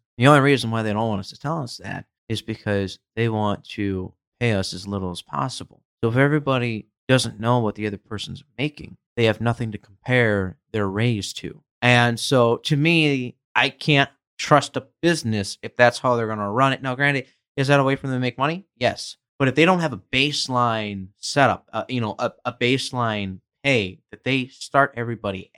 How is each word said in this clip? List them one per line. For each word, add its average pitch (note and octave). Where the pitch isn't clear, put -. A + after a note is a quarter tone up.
the A#2+
only C#3+
reason B2+
why A2+
they A2
don't A2
want G#2
us -
to -
tell D#3
us B2+
that F#2+
is A2
because G2+
they A#2
want G#2
to F#2+
pay A#2
us F#2+
as F#2
little G2
as F2
possible. -
So A#2
if A2+
everybody C3
doesn't B2
know A#2+
what G#2+
the G#2+
other G2+
person's -
making, -
they A#2
have G#2+
nothing A#2
to G2+
compare G#2
their G#2
raise G#2+
to. -
And A#2+
so A#2+
to -
me, C#3+
I B2+
can't C#3
trust -
a B2+
business A#2+
if -
that's B2
how B2
they're A#2
gonna G#2+
run C3
it. -
Now, B2+
granted, C#3
is C3+
that C#3+
a C#3
way C3+
for C3+
them C3
to B2
make B2
money? D#3+
Yes. -
But C3+
if B2+
they D#3
don't F3+
have D#3
a A2+
baseline A#2
setup, -
uh, A2+
you B2
know, G#2+
a, B2
a B2
baseline A#2
pay G#2+
that -
they B2+
start -
everybody G#2+